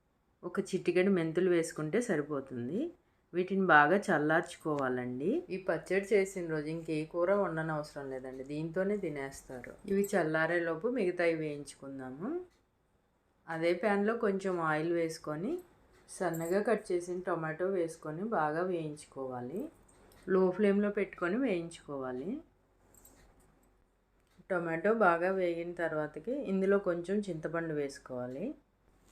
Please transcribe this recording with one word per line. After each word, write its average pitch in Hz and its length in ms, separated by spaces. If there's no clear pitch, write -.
ఒక 180 180
చిటికెడు 180 500
మెంతులు 175 400
వేసుకుంటే 165 500
సరిపోతుంది. 147 800
వీటిని 185 340
బాగా 156 300
చల్లార్చుకోవాలండి. 147 1300
ఈ 180 100
పచ్చడి 185 480
చేసిన 190 420
రోజు 151 200
ఇంకే 165 360
కూర 175 300
వండనవసరం 160 760
లేదండి, 131 340
దీంతోనే 165 520
తినేస్తారు. 139 760
ఇవి 196 180
చల్లారేలోపు 165 840
మిగతావి 175 500
వేయించుకుందాము. 139 920
అదే 165 280
ప్యాన్లో 202 420
కొంచెం 196 440
ఆయిల్ 156 320
వేసుకొని 165 600
సన్నగా 170 520
కట్ 214 220
చేసిన 180 360
టొమాటో 165 480
వేసుకొని 165 600
బాగా 160 340
వేయించుకోవాలి. 147 960
లో 190 240
ఫ్లేమ్‌లో 202 400
పెట్టుకొని 196 460
వేయించుకోవాలి. 165 920
టొమాటో 170 500
బాగా 180 360
వేగిన 175 400
తర్వాతకి 156 640
ఇందులో 190 340
కొంచెం 180 420
చింతపండు 165 540
వేసుకోవాలి. 135 720